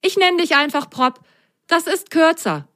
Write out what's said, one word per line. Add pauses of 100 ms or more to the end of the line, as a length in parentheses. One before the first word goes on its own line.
Ich
nenn
dich
einfach
Prop. (460)
Das
ist
kürzer